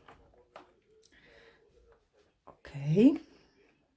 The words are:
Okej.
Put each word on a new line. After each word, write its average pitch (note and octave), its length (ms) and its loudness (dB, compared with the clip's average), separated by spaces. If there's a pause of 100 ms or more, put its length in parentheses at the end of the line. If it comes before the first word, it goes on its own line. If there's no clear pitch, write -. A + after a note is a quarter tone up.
(2500)
Okej. D#3+ 760 0 (760)